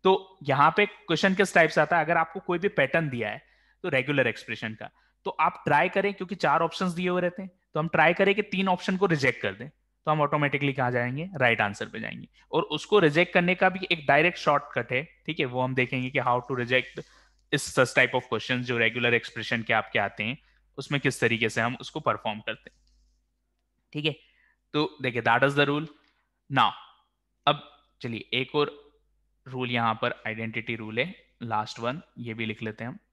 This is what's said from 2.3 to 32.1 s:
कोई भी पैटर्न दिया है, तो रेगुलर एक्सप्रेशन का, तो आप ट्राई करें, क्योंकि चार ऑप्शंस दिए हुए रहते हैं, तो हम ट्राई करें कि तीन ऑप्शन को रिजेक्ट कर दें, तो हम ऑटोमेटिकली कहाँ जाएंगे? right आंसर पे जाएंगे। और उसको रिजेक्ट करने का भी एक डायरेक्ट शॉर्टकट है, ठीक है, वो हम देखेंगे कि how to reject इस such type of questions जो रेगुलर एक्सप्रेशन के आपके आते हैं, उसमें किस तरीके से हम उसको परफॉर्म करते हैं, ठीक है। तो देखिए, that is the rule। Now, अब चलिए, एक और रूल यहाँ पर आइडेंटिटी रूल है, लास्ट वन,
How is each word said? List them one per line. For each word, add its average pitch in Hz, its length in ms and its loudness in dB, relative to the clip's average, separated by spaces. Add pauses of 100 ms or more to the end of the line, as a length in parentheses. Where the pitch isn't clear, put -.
कोई 175 200 -4
भी 190 80 -2
पैटर्न 151 420 0
दिया 117 200 -4
है, 110 120 -10 (420)
तो - 60 -4
रेगुलर 135 380 2
एक्सप्रेशन 110 460 -6
का, 113 160 -14 (360)
तो - 60 -4
आप - 340 -2
ट्राई 151 240 2
करें, 196 240 -2
क्योंकि 190 220 -10
चार 160 260 2
ऑप्शंस 175 300 -2
दिए 180 180 -4
हुए 180 120 0
रहते 175 200 -4
हैं, 185 100 -14 (220)
तो 151 60 -2
हम 165 80 -2
ट्राई 165 260 4
करें 196 220 4
कि 208 60 -2
तीन 190 260 -2
ऑप्शन 185 300 -2
को 196 80 2
रिजेक्ट 139 360 2
कर 98 120 -4
दें, 131 160 -14
तो - 420 -8
हम 151 100 2
ऑटोमेटिकली 143 520 0
कहाँ 127 180 -2
जाएंगे? 127 440 -4
right 120 260 4
आंसर 104 240 -2
पे 110 140 -12
जाएंगे। - 280 -10 (240)
और 165 120 0
उसको - 360 2
रिजेक्ट 165 340 4
करने 180 220 2
का 190 140 4
भी 185 220 -6
एक 160 160 -2
डायरेक्ट 156 300 4
शॉर्टकट 135 540 0
है, 131 120 -2 (220)
ठीक 156 140 -6
है, 156 60 0
वो 127 160 -4
हम 127 140 -2
देखेंगे 127 340 0
कि 139 100 -2
how 123 220 2
to 127 180 -6
reject 123 420 -2 (500)
इस - 280 -2
such 123 160 4
type 127 200 4
of 127 120 -2
questions 123 360 -4
जो 123 140 -2
रेगुलर 120 360 2
एक्सप्रेशन 113 500 -4
के 117 100 -2
आपके 110 260 0
आते 101 240 -4
हैं, 123 140 -6 (400)
उसमें 139 240 -4
किस 135 200 -2
तरीके 113 280 0
से 117 120 -2
हम 123 200 -2
उसको - 180 -12
परफॉर्म 110 400 -4
करते - 300 -12
हैं, - 80 -20 (1160)
ठीक 151 120 -6
है। 147 100 0 (580)
तो 151 280 0
देखिए, 120 200 -2
that 117 220 4
is 139 160 2
the 143 60 6
rule। 151 220 -2 (640)
Now, 123 220 4 (760)
अब 147 220 -2 (320)
चलिए, 117 320 -10
एक 127 220 -4
और 147 260 -2 (680)
रूल 127 240 -6
यहाँ 117 300 0
पर - 260 -4
आइडेंटिटी 113 480 -6
रूल 110 240 -6
है, 175 160 -4 (260)
लास्ट 110 380 -6
वन, 123 220 -6 (160)